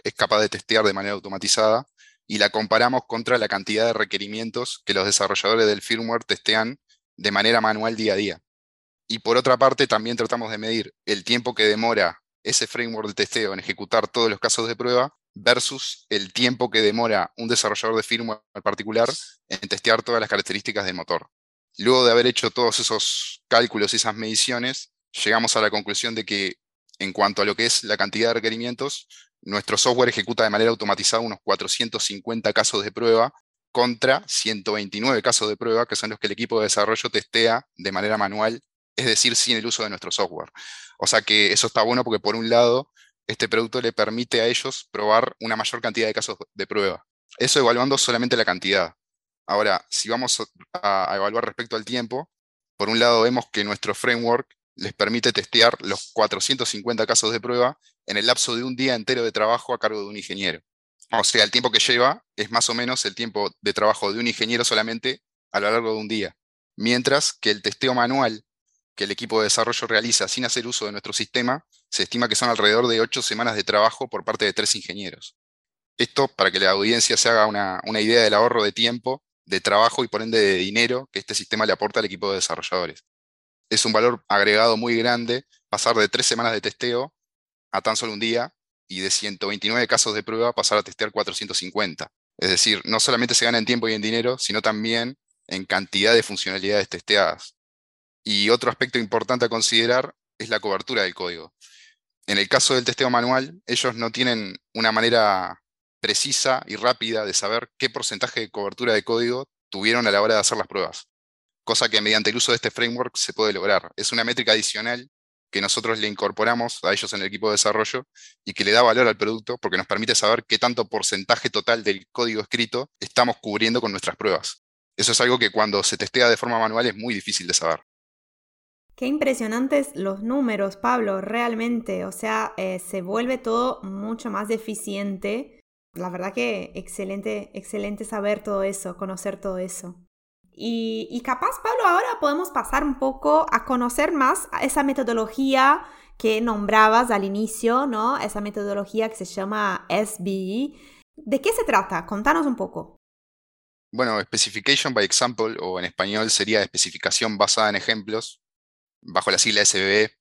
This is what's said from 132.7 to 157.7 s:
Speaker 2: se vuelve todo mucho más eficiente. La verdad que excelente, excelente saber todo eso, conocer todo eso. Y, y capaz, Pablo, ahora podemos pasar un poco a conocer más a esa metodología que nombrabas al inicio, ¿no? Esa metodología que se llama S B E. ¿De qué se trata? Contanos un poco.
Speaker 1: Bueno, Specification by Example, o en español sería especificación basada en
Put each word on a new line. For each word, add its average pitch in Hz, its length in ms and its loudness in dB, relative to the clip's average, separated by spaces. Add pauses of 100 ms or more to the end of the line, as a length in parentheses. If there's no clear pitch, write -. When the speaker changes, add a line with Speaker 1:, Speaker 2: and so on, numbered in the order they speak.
Speaker 2:
se 190 220 -8
vuelve 233 360 -2
todo 247 460 -2
mucho 208 460 -8
más 208 200 -6
eficiente. 202 1080 -6 (340)
La 180 160 -10
verdad 180 240 -8
que 220 420 -4
excelente, 202 800 -8
excelente 208 520 -8
saber 208 360 -4
todo 196 220 -4
eso, 196 320 -6
conocer 190 440 -8
todo 190 180 -6
eso. 180 380 -10 (560)
Y, 226 600 -6
y 240 100 -6
capaz, 269 400 -4
Pablo, 466 240 0
ahora 440 360 2
podemos 311 300 0
pasar 269 340 -2
un 269 120 -2
poco 294 540 2
a - 140 0
conocer 254 480 0
más 285 400 2
a - 100 -4
esa 277 200 0
metodología 262 1040 2 (320)
que 220 220 0
nombrabas 220 720 4
al 202 140 0
inicio, 226 600 0
¿no? 233 300 0
Esa 208 220 -6
metodología 202 680 -4
que 220 80 -16
se 185 80 -10
llama 202 640 -4
S 208 300 -2
B 185 120 -4
E. 196 420 -4 (440)
¿De 269 240 -2
qué 427 100 0
se 466 140 -2
trata? 185 400 0
Contanos 277 400 0
un 262 100 -2
poco. - 400 -10 (960)
Speaker 1:
Bueno, 113 300 0
Specification 117 720 0
by 110 100 2
Example, 113 560 -2
o 92 200 -6
en 90 60 -6
español 107 460 -2
sería 104 300 2
especificación - 760 -2
basada 104 320 2
en 101 60 0